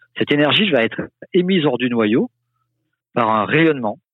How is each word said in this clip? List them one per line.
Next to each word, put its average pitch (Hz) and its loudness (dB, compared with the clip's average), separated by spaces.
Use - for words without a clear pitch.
Cette - -2
énergie 147 2
va 127 2
être - -6
émise 180 2
hors 123 0
du 123 -2
noyau 120 0
par 117 0
un 107 2
rayonnement 135 0